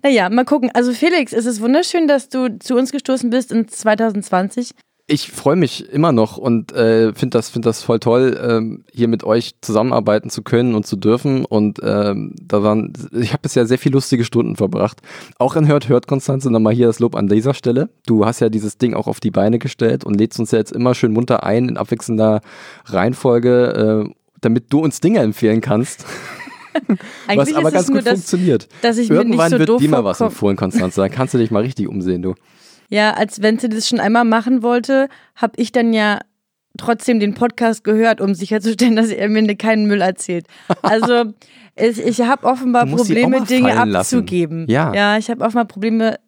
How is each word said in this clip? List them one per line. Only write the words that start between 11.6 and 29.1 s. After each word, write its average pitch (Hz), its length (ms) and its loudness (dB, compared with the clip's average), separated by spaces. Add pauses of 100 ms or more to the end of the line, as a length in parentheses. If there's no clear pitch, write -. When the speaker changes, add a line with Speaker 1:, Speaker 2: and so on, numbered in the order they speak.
Speaker 2:
ähm, 104 600 -2
da 104 200 -2
waren, 107 300 0 (220)
ich 117 180 -2
hab 139 100 -4
bisher - 240 0
sehr 123 120 2
viel - 160 0
lustige 131 320 0
Stunden 113 320 -2
verbracht. 98 420 -2 (400)
Auch 135 160 0
in 156 100 2
Hört, 147 220 2
Hört, 123 200 2
Konstanze, 135 440 -2
nochmal 110 220 4
hier 120 140 4
das 110 120 0
Lob 117 160 0
an 104 120 0
dieser 110 260 2
Stelle. 131 360 -2 (160)
Du 107 200 2
hast 113 160 -2
ja 117 80 2
dieses 107 300 -4
Ding 120 160 0
auch 107 120 -4
auf 110 140 -8
die 107 100 -2
Beine 110 280 2
gestellt - 440 -2
und 104 120 -2
lädst 110 260 0
uns 110 100 -4
ja 117 60 2
jetzt 107 160 -2
immer 120 200 0
schön 117 200 0
munter 120 300 0
ein 120 260 0
in - 80 -6
abwechselnder 110 640 0 (440)
Reihenfolge, 117 1200 2
äh, - 40 -18 (280)
damit 120 320 0
du 143 60 4
uns 156 200 -2
Dinge 196 200 2
empfehlen 110 420 2
kannst. 117 480 -4
<laughs> - 60 -14 (1120)
Speaker 1:
Eigentlich 208 100 0
Speaker 2:
Was 196 160 0
aber 311 80 0
Speaker 1:
ist 320 60 2
es - 60 0
Speaker 2:
ganz 185 140 0
Speaker 1:
nur 269 120 2
Speaker 2:
gut 226 80 -2
Speaker 1:
das, 240 60 2
Speaker 2:
funktioniert. 175 540 0 (140)
Speaker 1:
dass 226 160 0
ich 233 120 0
mir 147 60 4